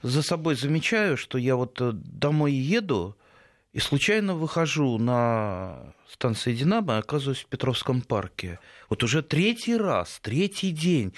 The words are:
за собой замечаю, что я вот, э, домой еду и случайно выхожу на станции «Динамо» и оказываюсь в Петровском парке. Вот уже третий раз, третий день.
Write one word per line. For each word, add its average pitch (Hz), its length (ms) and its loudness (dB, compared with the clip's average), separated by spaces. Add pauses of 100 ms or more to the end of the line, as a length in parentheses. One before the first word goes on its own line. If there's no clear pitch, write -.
за 127 200 0
собой 160 320 0
замечаю, 156 640 2
что - 220 -6
я 127 180 2
вот, 123 240 -2
э, 123 140 2
домой 147 580 0
еду 135 640 0 (560)
и - 60 -6
случайно 196 560 2
выхожу 151 640 0
на 107 960 -2 (180)
станции 120 440 0
«Динамо» 165 400 2
и - 20 0
оказываюсь 135 400 -2
в - 80 -14
Петровском 127 560 -2
парке. 92 560 -4 (300)
Вот - 160 0
уже 135 180 2
третий 226 540 2
раз, 143 440 0
третий 185 520 -2
день. 156 460 2